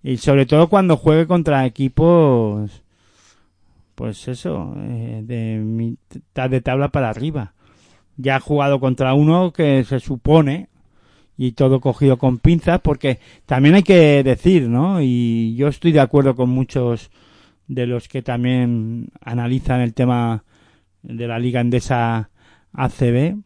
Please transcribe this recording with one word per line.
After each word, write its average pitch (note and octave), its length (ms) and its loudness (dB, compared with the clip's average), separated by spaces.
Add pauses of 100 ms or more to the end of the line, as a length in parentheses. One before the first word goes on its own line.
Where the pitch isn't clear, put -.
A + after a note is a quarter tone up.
Y C3 160 -6
sobre C#3 280 2
todo D#3+ 240 2
cuando F#3 280 2
juegue D#3+ 300 2
contra D3+ 380 0
equipos, B2+ 1160 0 (1120)
pues A2+ 320 -10
eso, C#3+ 500 -8
eh, A2+ 460 -10
de A2+ 360 -6
mitad A2+ 880 -8
de B2+ 120 0
tabla C3+ 280 -2
para C3 200 -2
arriba. A#2+ 440 -8 (640)
Ya C3+ 200 -2
ha - 20 -2
jugado C#3 400 0
contra C3 340 0
uno D#3+ 380 4
que C#3 320 0
se B2+ 160 -4
supone, D3 720 0 (680)
y B2+ 140 -4
todo C3 300 2
cogido C3+ 360 0
con B2+ 220 -2
pinzas, E3+ 420 2
porque C#3+ 380 -2 (260)
también C#3+ 300 4
hay G3 80 6
que D3+ 400 6
decir, C3+ 460 2
¿no? E3 320 0
Y A#2 540 -2
yo C#3 120 0
estoy E3 240 0
de D3+ 80 4
acuerdo C3+ 360 2
con B2 140 -2
muchos B2 640 -4 (560)
de B2+ 200 -6
los A#2+ 200 -6
que C3 140 -10
también A#2+ 880 -4 (120)
analizan B2 600 -4
el A#2 120 -4
tema A#2+ 520 -2 (580)
de A#2 240 -12
la A#2 100 -8
Liga A#2+ 220 -4
Endesa A#2+ 680 -2 (440)
A C3 160 -4
C A#2+ 220 -2
B D3+ 240 0 (100)